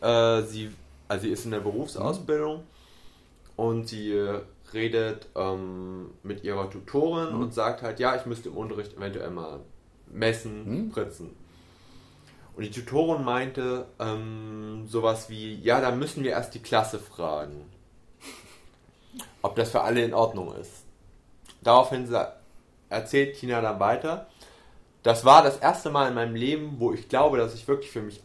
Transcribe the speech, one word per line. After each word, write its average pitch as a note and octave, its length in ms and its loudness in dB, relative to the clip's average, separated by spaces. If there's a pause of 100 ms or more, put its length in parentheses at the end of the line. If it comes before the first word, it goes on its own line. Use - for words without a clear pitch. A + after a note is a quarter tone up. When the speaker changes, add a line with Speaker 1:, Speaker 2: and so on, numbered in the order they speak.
Speaker 1:
äh, A#2 380 4
sie, G#2+ 280 -8 (380)
also G2+ 160 -4
sie A2+ 80 0
ist - 140 -4
in A2+ 60 -8
der G#2 100 -4
Berufsausbildung D3+ 960 -2
Speaker 2:
Mhm. D#3+ 60 -14 (920)
Speaker 1:
und A2+ 320 -2
sie, G#2+ 240 -6
äh, G2+ 300 0 (320)
redet, A2 640 -2
ähm, F#2 760 -6 (120)
mit G2 200 -10
ihrer G2 260 -4
Tutorin D#3 680 -2
Speaker 2:
Mhm. A#2 80 -2
Speaker 1:
und A#2+ 100 -6
sagt A2+ 300 -2
halt, A2 180 -6
ja, B2 160 2
ich B2+ 80 -8
müsste A#2 240 -8
im D2+ 80 -12
Unterricht G#2 400 -10
eventuell F#2+ 340 -8
mal D#2+ 300 -10 (500)
messen, A2+ 760 -2
Speaker 2:
Mhm. - 40 -10
Speaker 1:
spritzen. - 380 -8 (1300)
Und - 80 -10
die G#2 80 -8
Tutorin C#3 520 -2
meinte, B2+ 640 -2 (140)
ähm, A2 880 -8
sowas A2+ 420 0
wie, G#2+ 320 -10
„Ja, A#2+ 180 4
da B2+ 120 2
müssen C#3 340 -4
wir A#2+ 60 0
erst A#2+ 240 -4
die A#2 60 -14
Klasse A2 380 0
fragen, D2 600 -8 (1800)
ob G2+ 140 -4
das A2+ 160 0
für - 100 2
alle A#2 220 2
in A2 100 -2
Ordnung F#2+ 420 0
ist.“ - 280 -16 (800)
Daraufhin B2 440 6
sa-, A#2 260 0 (560)
erzählt C#3 480 0
Tina B2 240 -2
dann G#2+ 180 0
weiter, B2 480 0 (760)
„Das A#2 220 6
war D3 160 12
das C#3 160 6
erste D#3 320 2
Mal C#3 200 2
in B2 60 -2
meinem A#2 200 -2
Leben, D3 440 -4
wo A#2 140 2
ich - 160 -8
glaube, C3+ 280 4
dass A2+ 180 0
ich - 140 -16
wirklich C#3 220 -2
für A#2 100 -8
mich, G#2 240 -12